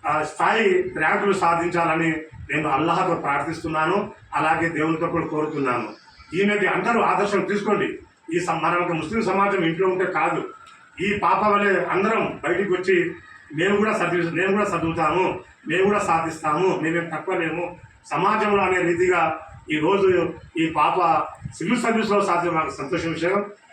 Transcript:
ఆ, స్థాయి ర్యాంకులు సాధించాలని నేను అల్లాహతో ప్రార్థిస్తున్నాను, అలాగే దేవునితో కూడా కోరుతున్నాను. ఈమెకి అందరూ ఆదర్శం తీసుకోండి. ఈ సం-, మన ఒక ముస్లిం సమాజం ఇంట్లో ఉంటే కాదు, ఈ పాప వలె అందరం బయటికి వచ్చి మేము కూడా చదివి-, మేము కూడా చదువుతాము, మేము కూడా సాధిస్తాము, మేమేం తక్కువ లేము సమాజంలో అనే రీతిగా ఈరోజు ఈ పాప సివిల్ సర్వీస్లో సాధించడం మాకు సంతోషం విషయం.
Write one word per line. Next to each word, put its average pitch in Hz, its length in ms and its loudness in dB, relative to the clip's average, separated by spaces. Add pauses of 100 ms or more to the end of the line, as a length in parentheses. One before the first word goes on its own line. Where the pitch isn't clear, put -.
ఆ, 151 160 0
స్థాయి 202 440 0 (320)
ర్యాంకులు 196 340 2
సాధించాలని 170 760 2 (400)
నేను 151 180 -2
అల్లాహతో 165 460 2
ప్రార్థిస్తున్నాను, 160 960 -2 (220)
అలాగే 160 340 0
దేవునితో 160 380 0
కూడా 160 200 -2
కోరుతున్నాను. 139 640 -2 (460)
ఈమెకి 202 320 2
అందరూ 180 340 2
ఆదర్శం 202 400 2
తీసుకోండి. 202 480 0 (440)
ఈ 175 80 0
సం-, 180 220 -2
మన 196 160 0
ఒక 170 140 0
ముస్లిం 196 300 -2
సమాజం 190 420 2
ఇంట్లో 165 240 0
ఉంటే 185 160 0
కాదు, 160 360 -2 (600)
ఈ 202 180 -2
పాప 190 260 2
వలె 202 280 4 (120)
అందరం 202 600 0
బయటికి 175 280 0
వచ్చి 185 240 2 (580)
మేము 196 220 2
కూడా 208 160 2
చదివి-, 165 400 0
మేము 190 200 0
కూడా 208 200 2
చదువుతాము, 165 520 0 (440)
మేము 180 160 2
కూడా 202 140 4
సాధిస్తాము, 165 680 0 (160)
మేమేం 165 320 0
తక్కువ 185 220 -4
లేము 170 280 -2 (460)
సమాజంలో 202 520 2
అనే 185 200 2
రీతిగా 170 400 2 (480)
ఈరోజు 185 380 2 (500)
ఈ 160 80 2 (100)
పాప 156 200 2 (600)
సివిల్ 208 260 -2
సర్వీస్లో 220 440 0
సాధించడం 180 280 0
మాకు 160 160 -2
సంతోషం 165 420 -4
విషయం. 170 260 0 (340)